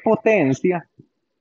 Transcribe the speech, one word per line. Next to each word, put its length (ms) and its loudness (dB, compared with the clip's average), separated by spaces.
potencia 840 0